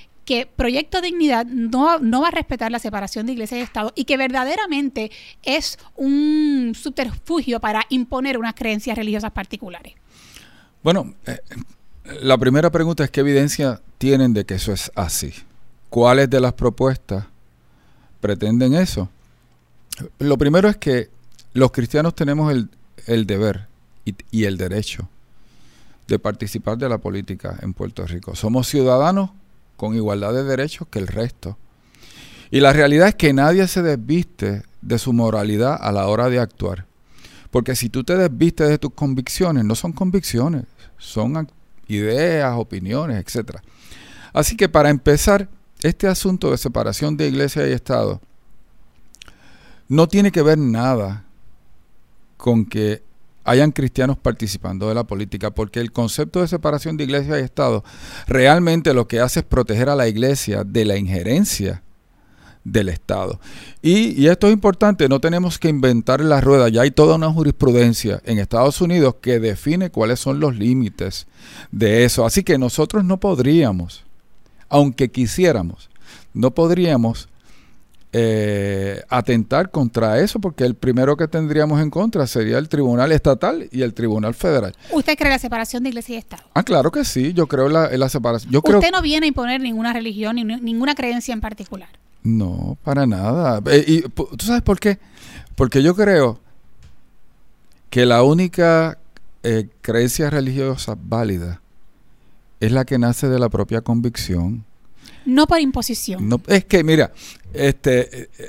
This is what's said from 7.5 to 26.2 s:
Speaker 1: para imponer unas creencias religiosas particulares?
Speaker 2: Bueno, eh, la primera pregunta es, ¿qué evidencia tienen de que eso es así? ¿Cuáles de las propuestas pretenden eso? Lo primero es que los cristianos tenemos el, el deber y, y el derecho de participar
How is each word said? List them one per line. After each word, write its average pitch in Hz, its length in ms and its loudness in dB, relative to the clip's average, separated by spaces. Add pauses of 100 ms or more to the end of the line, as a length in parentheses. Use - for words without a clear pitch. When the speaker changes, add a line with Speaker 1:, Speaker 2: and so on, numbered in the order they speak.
Speaker 1:
para 214 300 -2
imponer 262 480 -4
unas 226 160 -6
creencias 214 440 -6
religiosas 214 340 -6
particulares? 190 640 -14 (840)
Speaker 2:
Bueno, 147 340 0 (100)
eh, - 160 -10 (800)
la 131 160 4
primera 135 340 4
pregunta 160 320 0
es, 135 80 -4
¿qué - 80 -4
evidencia 139 600 0 (160)
tienen 131 360 4
de 101 120 0
que - 80 -8
eso 95 180 -4
es - 240 -6
así? 78 380 -6 (560)
¿Cuáles 123 400 4
de 131 100 2
las 123 140 2
propuestas 123 720 -2 (960)
pretenden 110 520 0
eso? 151 360 -2 (1080)
Lo 139 200 2
primero 160 320 4
es 202 80 -2
que 127 320 -2 (420)
los 123 200 2
cristianos 151 440 -2
tenemos 151 380 0
el, 120 160 -2 (360)
el 113 200 0
deber 98 420 -2 (380)
y, 98 100 -10 (160)
y 110 140 0
el 98 100 -4
derecho 92 540 -6 (960)
de 113 100 0
participar 107 640 -6